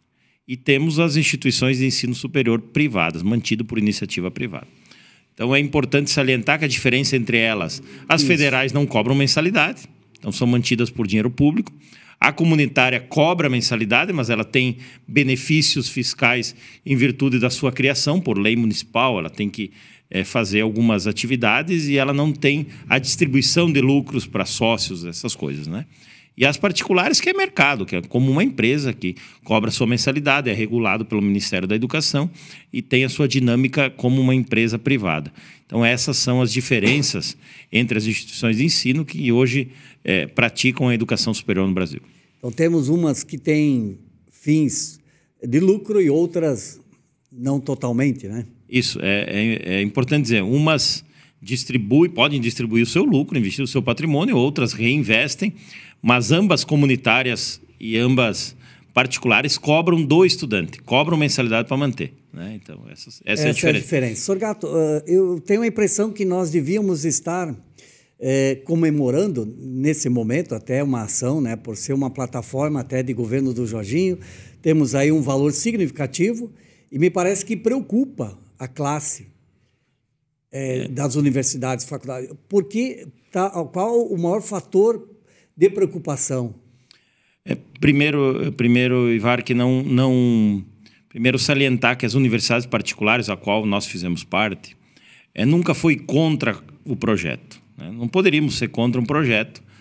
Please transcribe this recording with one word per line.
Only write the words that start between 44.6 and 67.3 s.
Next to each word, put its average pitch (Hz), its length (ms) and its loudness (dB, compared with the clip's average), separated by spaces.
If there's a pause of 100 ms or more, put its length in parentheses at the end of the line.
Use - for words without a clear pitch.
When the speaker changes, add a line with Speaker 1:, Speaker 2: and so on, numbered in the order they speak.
Speaker 2:
de 123 140 2
lucro 202 400 2
e 175 80 4
outras 160 720 0 (500)
não 131 300 -2
totalmente, 127 640 -2
né? 107 200 -10 (240)
Speaker 1:
Isso, 123 320 0
é, 101 220 0 (400)
é, 92 120 -2
é 98 60 2
importante 131 420 0
dizer, 113 180 2
umas 147 600 2 (380)
distribuem, 127 720 2
podem 143 280 2
distribuir 117 440 0
o 117 40 4
seu 165 160 2
lucro, 160 360 2
investir 110 260 -2
o - 20 -4
seu 123 160 -2
patrimônio, 160 540 0
outras 127 380 0
reinvestem, 127 800 0 (480)
mas 120 280 2
ambas 180 340 2
comunitárias 127 1000 0 (180)
e 110 160 -4
ambas 120 580 0 (380)
particulares 127 640 0
cobram 165 480 2
do 156 200 6
estudante, 110 580 -2
cobram 151 340 2
mensalidade 120 500 0
pra 135 120 -2
manter, 117 340 -4 (180)
né? 95 320 -14
Então, - 280 -20
essa, - 180 -20
essa - 160 -20
é - 60 -6
a - 20 2
Speaker 2:
Essa 110 140 0
é 123 40 2
a - 40 0
Speaker 1:
diferença. 117 300 0
Speaker 2:
diferença. 127 360 -2
Sorgato, 202 460 -4
eh, 151 400 0
eu 180 340 2
tenho 208 220 0
a 233 40 0
impressão 214 460 0
que 208 140 -4
nós 180 240 0
devíamos 170 560 0
estar, 165 500 -4 (640)